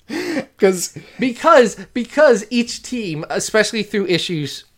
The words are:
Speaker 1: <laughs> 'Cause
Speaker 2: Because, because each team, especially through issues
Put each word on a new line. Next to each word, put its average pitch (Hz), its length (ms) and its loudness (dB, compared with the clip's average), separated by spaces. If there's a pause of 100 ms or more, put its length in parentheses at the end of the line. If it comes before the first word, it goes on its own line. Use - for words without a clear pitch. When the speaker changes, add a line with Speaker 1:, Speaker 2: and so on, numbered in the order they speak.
Speaker 1:
<laughs> 339 480 -8
'Cause 190 400 0 (240)
Speaker 2:
Because, 254 560 4 (160)
because 240 560 2
each 233 340 -4
team, 175 460 -8
especially 208 540 -2
through 202 240 -4
issues 165 580 -4 (140)